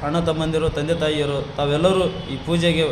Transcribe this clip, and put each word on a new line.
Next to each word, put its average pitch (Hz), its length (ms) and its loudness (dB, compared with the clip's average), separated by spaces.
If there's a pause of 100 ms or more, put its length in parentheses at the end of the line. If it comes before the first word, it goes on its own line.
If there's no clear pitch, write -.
ಅಣ್ಣ 151 160 0
ತಮ್ಮಂದಿರು, 160 500 0
ತಂದೆ 160 260 -2
ತಾಯಿಯರು 147 600 -2
ತಾವೆಲ್ಲರೂ 165 480 2 (280)
ಈ - 20 -4 (100)
ಪೂಜೆಗೆ 165 460 2